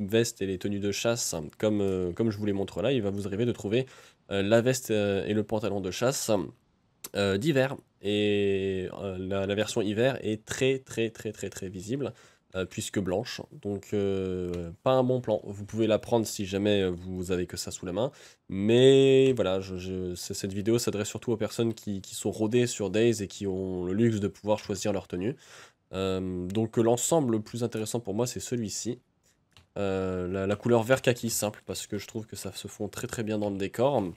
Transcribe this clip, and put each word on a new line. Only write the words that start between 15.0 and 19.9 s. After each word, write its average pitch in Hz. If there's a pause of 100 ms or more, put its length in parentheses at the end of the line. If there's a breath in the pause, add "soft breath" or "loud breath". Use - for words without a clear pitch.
bon 127
plan. 107
Vous 101
pouvez 110
la 107
prendre 113
si -
jamais, 101
euh, 92
vous 92
avez 90
que 90
ça -
sous -
la 90
main. 110 (380 loud breath)
Mais 131
voilà, 95
je, 95
je, 92